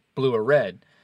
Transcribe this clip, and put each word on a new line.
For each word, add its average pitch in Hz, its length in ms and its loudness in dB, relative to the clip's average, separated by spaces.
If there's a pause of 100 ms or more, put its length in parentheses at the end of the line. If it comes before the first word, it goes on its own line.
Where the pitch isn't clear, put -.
(160)
blue 131 180 0
or 110 80 0
red. 117 380 0 (240)